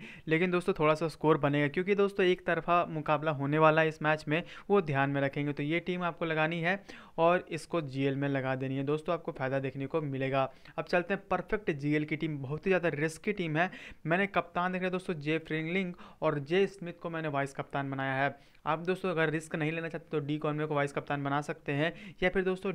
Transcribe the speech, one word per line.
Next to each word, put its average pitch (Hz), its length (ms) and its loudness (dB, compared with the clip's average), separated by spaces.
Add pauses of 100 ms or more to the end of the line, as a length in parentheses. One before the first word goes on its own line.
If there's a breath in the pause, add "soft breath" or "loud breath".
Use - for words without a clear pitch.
(280 loud breath)
लेकिन 160 220 2
दोस्तों 175 280 2
थोड़ा 156 160 6
सा 156 140 0
स्कोर 151 300 4
बनेगा, 143 300 2
क्योंकि 185 260 0
दोस्तों 196 320 2
एक 180 200 2
तरफा 170 400 2
मुकाबला 156 460 0
होने 143 260 0
वाला 156 240 8
है 160 60 2
इस 156 140 -6
मैच 156 260 2
में, 160 140 2 (280 loud breath)
वो 202 120 6
ध्यान 139 280 2
में 143 100 0
रखेंगे। 143 320 0
तो 147 100 -4
ये 160 180 0
टीम 180 220 -4
आपको 170 220 -4
लगानी 160 360 0
है 180 180 0 (400 loud breath)
और 175 320 4
इसको 170 320 -2
जीएल 135 340 0
में 143 120 0
लगा 131 280 0
देनी 131 200 -4
है 139 80 -2
दोस्तों, 156 300 0
आपको 165 180 -6
फ़ायदा 135 280 -2
देखने 135 260 -4
को 160 160 -2
मिलेगा। 135 460 0 (280 loud breath)
अब 165 80 -6
चलते 175 300 0
हैं - 140 -6
परफेक्ट 190 440 -2
जीएल 147 320 0
की 151 120 -4
टीम, 151 220 -4
बहुत 135 280 -6
ही 196 40 2
ज़्यादा 175 240 2
रिस्की 160 380 -2
टीम 170 240 -2
है। 180 140 2 (360 loud breath)
मैंने 180 220 4
कप्तान 180 440 0
देख 180 80 -4
रहे 185 60 0
हैं 180 60 0
दोस्तों 185 240 -4
जे 151 240 0
फ्रिंगलिंग 165 520 -2 (300 loud breath)
और 151 180 2
जे 175 280 4
स्मिथ 170 340 -12
को 170 80 -6
मैंने 160 200 -4
वाइस 139 240 -2
कप्तान 139 360 -4
बनाया 135 240 -2
है। 139 260 0 (260 soft breath)
आप 156 120 0
दोस्तों 180 320 -2
अगर 160 200 2
रिस्क 156 260 -4
नहीं 156 160 0
लेना 165 160 -6
चाहते 160 220 -10
तो 156 80 0
डी 147 200 0
कॉनवे 151 280 -2
को 151 80 -2
वाइस 143 180 0
कप्तान 143 320 -4
बना 139 160 0
सकते 151 320 -6
हैं 151 200 0 (300 loud breath)
या 185 60 4
फिर 185 140 2
दोस्तों 185 320 -2